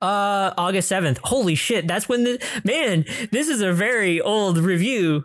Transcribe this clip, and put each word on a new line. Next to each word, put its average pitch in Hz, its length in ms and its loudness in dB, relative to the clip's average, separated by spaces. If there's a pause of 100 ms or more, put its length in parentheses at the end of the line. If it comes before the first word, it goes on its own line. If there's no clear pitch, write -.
Uh, 196 560 0
August 180 320 0
seventh. 170 340 0
Holy 214 320 0
shit, 180 320 0
that's 185 220 -2
when 240 160 2
the, 247 180 -2 (220)
man, 214 400 0 (280)
this 285 160 0
is 262 120 0
a 185 140 0
very 196 480 0
old 202 340 2
review, 175 680 2